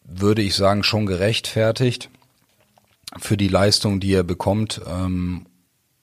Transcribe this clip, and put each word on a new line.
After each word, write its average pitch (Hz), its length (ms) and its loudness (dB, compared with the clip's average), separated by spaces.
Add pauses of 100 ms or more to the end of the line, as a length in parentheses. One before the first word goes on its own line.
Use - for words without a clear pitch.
würde 101 380 0
ich 98 120 -2
sagen, 98 300 2
schon 107 220 0
gerechtfertigt 110 1040 0 (1080)
für - 180 -2
die 98 120 2
Leistung, 98 500 2
die 98 140 0
er 92 100 6
bekommt. 98 640 -2
Ähm, 90 600 -4 (560)